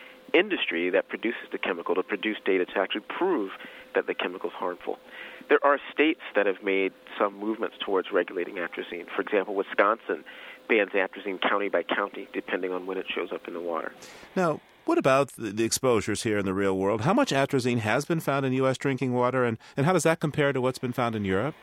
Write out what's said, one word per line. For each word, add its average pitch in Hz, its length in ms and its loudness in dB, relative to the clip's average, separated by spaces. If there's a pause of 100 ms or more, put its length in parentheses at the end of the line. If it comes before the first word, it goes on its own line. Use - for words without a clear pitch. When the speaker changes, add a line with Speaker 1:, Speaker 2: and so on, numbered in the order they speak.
(340)
Speaker 1:
industry 147 560 2
that 92 200 0
produces - 420 -4
the - 60 -4
chemical 87 380 -2
to 90 80 2
produce 104 420 -2
data 95 200 2
to - 140 -2
actually 98 220 -2
prove 135 500 -2 (420)
that 95 140 0
the 90 60 -4
chemical 90 360 -6
is - 60 -10
harmful. - 420 -6 (500)
There 147 160 6
are 139 160 4 (140)
states 156 280 2 (140)
that 101 120 4
have 98 160 -2
made 95 280 2 (280)
some 101 180 0
movements 110 380 -4 (100)
towards 95 260 0
regulating 92 440 0
atrazine. 87 500 -8 (100)
For 101 60 0
example, 98 320 0
Wisconsin 101 680 0 (440)
bans 104 240 4
atrazine 95 480 -2
county 101 300 0
by 87 140 0
county, 101 500 -4
depending 92 400 -4
on 90 140 -6
when 95 100 -4
it 92 160 -6
shows 90 180 -4
up 90 160 -8
in 87 60 -10
the 85 80 -8
water. 85 320 -6 (420)
Speaker 2:
Now, 170 240 2 (260)
what 339 120 2
about 139 360 4
the, 113 180 -6
the 107 120 0
exposures 113 600 2
here 104 160 2
in 98 60 0
the 95 100 0
real 98 200 2
world? 101 260 2
How 160 120 4
much 277 160 4
atrazine 131 480 2
has 113 260 2
been 165 160 0
found 139 280 0
in 127 60 0
U 131 140 2
S 131 120 2
drinking 131 340 0
water, 123 320 2
and, 113 140 0 (180)
and 139 80 4
how 180 80 4
does 170 100 4
that 160 160 4
compare 143 320 2
to 131 80 -2
what's 127 200 0
been 123 120 -2
found 117 240 0
in 104 80 -2
Europe? 98 400 2